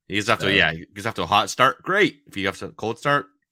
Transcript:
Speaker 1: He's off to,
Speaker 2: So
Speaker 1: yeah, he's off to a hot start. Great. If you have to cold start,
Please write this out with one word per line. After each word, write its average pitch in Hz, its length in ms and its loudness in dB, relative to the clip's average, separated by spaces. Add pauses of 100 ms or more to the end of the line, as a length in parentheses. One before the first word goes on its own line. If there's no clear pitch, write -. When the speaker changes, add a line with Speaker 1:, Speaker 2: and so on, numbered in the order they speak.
Speaker 1:
He's 101 220 -4
off 110 100 2
to, 101 60 -4
Speaker 2:
So 98 60 2
Speaker 1:
yeah, 87 220 4 (220)
he's 101 120 -8
off 110 80 -4
to 95 80 -4
a 82 40 -4
hot 101 240 2
start. 131 320 2
Great. 190 460 0
If - 80 -18
you 98 100 -2
have 95 120 -2
to 95 100 -10
cold 110 300 -6
start, 143 280 0 (260)